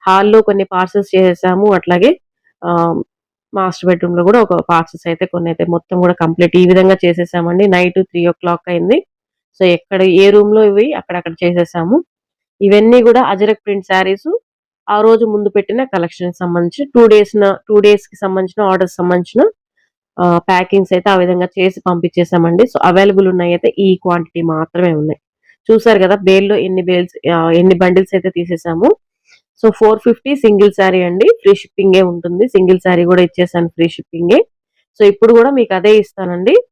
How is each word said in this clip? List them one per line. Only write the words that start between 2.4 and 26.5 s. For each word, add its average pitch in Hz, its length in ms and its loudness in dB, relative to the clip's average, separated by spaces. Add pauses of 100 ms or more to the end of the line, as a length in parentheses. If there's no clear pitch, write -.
ఆ, 170 360 -2 (540)
మాస్టర్ 185 340 -4
బెడ్‌రూమ్ 175 280 -2
లో 175 80 0
కూడా 214 160 4
ఒక 196 140 0
పార్సెల్స్ 165 520 -4
అయితే 170 200 -6
కొన్ని 170 240 -6
అయితే 165 140 -4
మొత్తం 170 360 -4
కూడా 180 120 2
కంప్లీట్ 170 440 -2
ఈ 180 120 4
విధంగా 185 360 4
చేసేసామండి. 175 640 -2
నైట్ 180 300 0
త్రీ 175 280 -2
ఓ 175 60 0
క్లాక్ 170 380 -6
అయింది. 180 360 -2 (540)
So, 190 60 2
ఎక్కడ 180 360 -2
ఏ 190 280 4
రూమ్ 208 240 4
లో 220 100 4
ఇవి 208 280 0
అక్కడక్కడ 175 420 -10 (100)
చేసేసాము. 175 600 -2 (560)
ఇవన్నీ 214 420 4
కూడా 233 200 4
అజరక్ 208 440 -2
ప్రింట్ 202 200 -6
శారీస్ 196 520 -4 (520)
ఆ 208 100 0
రోజు 226 240 2
ముందు 208 240 -2
పెట్టిన 202 360 -4
కలెక్షన్ 175 480 -8
సంబంధించి 175 520 -4
టూ 240 220 2
డేస్ 214 320 2
న-, 196 180 0 (120)
టూ 208 120 2
డేస్ 208 280 2
కి - 80 -20
సంబంధించిన 190 540 -4
ఆర్డర్స్ 185 240 -2
సంబంధించిన, 180 560 -2 (720)
ఆ, 175 140 2
ప్యాకింగ్స్ 185 560 -2
అయితే 180 160 -2
ఆ 196 60 2
విధంగా 180 320 -2 (100)
చేసి 185 280 -2
పంపించేసామండి. 175 760 -2
So, - 200 -2
అవైలబుల్ 190 460 2
ఉన్నాయి 180 240 -2
అయితే - 260 -2
ఈ 190 160 2
క్వాంటిటీ 170 480 -6
మాత్రమే 165 520 -4
ఉన్నాయి. 151 260 -6 (520)
చూసారు 220 260 2
కదా 185 180 0
బేల్లో 196 400 0